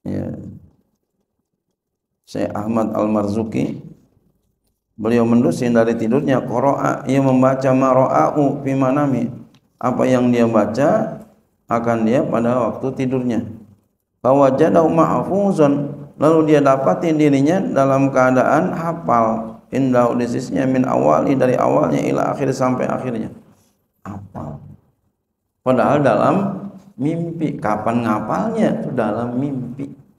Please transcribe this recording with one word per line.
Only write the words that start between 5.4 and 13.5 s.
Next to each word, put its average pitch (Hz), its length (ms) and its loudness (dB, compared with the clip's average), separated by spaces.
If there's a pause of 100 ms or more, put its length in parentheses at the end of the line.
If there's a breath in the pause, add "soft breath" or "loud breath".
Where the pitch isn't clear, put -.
dari 113 160 4
tidurnya, 123 480 0
qara'a, 123 640 -2
ia 135 160 2
membaca 131 480 2
mara'a'u 131 960 2
fi 135 80 -2
manami, 131 560 0 (500)
apa 123 240 -2
yang 123 240 2
dia 120 160 4
baca 117 800 0 (480)
akan 117 320 0
dia 117 220 2
pada 117 420 0
waktu 120 200 -6 (120)
tidurnya. 123 480 -2 (720)